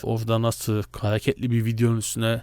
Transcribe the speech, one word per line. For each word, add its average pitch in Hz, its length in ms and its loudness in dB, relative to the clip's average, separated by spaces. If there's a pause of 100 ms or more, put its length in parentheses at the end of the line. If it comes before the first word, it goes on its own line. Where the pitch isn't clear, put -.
Orada 113 380 0
nasıl 110 420 0 (160)
hareketli 110 520 0
bir 117 140 2
videonun 117 320 2
üstüne 113 460 -2